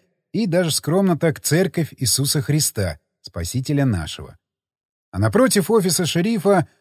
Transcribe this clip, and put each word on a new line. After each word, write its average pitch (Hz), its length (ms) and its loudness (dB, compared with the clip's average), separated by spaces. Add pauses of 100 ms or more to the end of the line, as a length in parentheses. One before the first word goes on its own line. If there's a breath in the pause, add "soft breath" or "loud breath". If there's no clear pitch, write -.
(320)
и 214 160 -2
даже 170 240 0
скромно 175 460 0
так 165 240 -2
Церковь 170 560 0
Иисуса 135 440 -2
Христа, 104 580 -2 (220)
Спасителя 135 640 -2
нашего. 85 520 -4 (720)
А 92 80 -6
напротив 208 500 2
офиса 185 360 2
шерифа 190 600 2 (140 soft breath)